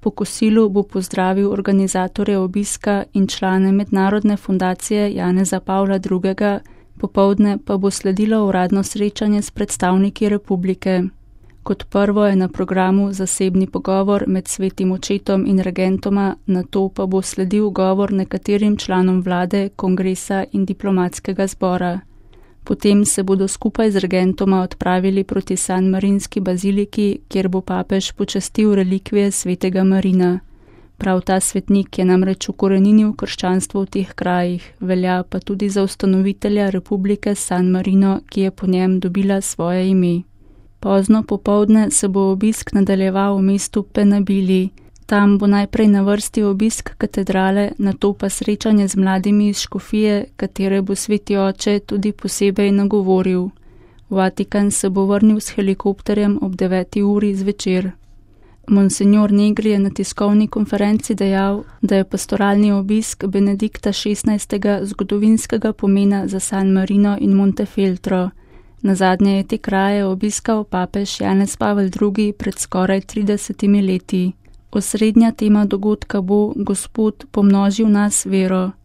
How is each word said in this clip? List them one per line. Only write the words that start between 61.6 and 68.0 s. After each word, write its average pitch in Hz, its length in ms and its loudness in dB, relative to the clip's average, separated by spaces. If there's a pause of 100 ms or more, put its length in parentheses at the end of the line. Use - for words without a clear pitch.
da 196 160 2
je 190 80 4
pastoralni 202 680 0
obisk 202 520 -2
Benedikta 202 680 0
Šestnajstega 208 880 -2
zgodovinskega 208 920 0
pomena 202 560 2
za 190 120 -4
San 196 320 0
Marino 202 480 2
in 202 120 2
Montefeltro. 190 1000 0 (520)